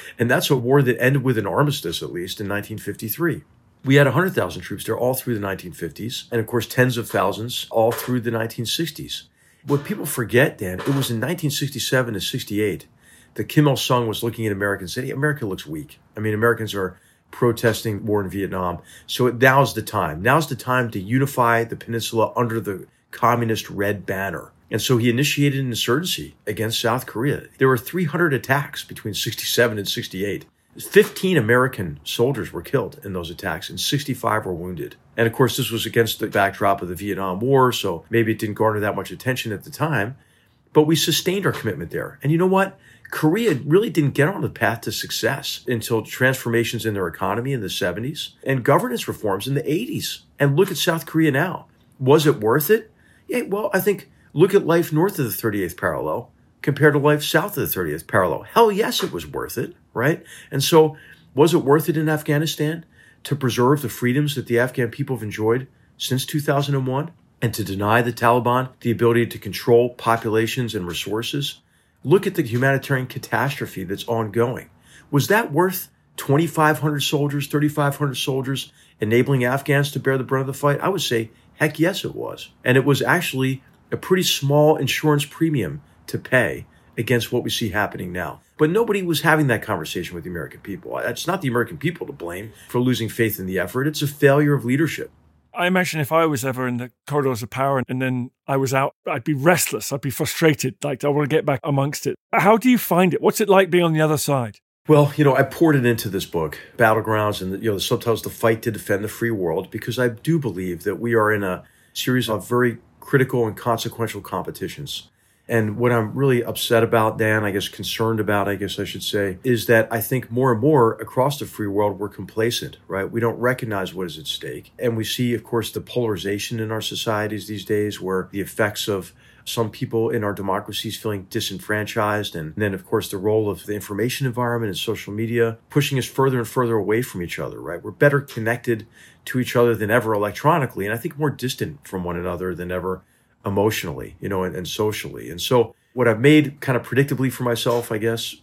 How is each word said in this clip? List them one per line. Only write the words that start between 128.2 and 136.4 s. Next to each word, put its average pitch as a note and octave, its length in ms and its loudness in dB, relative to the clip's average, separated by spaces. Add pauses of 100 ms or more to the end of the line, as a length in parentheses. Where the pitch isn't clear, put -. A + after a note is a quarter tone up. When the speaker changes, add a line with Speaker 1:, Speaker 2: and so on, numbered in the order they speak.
Speaker 1:
the G2 80 -4
effects G#2+ 480 -4
of F#2+ 240 -4 (320)
some A2 260 -4
people A2+ 400 -2
in A#2 140 -2
our G2+ 80 0
democracies G2 640 -4
feeling G2+ 340 -6
disenfranchised, G#2 1040 -4
and D#2 220 -8
then, G2+ 180 -2
of F#2 100 -10
course, - 240 -2
the - 80 -8
role G#2+ 320 0
of F#2+ 180 -6
the G#2 100 -6
information A2 500 -4
environment A#2 440 -2
and F2 60 -6
social - 360 -6
media A2+ 460 0 (120)
pushing C#3+ 260 2
us A#2 100 -2
further C3+ 320 2
and A2+ 100 -2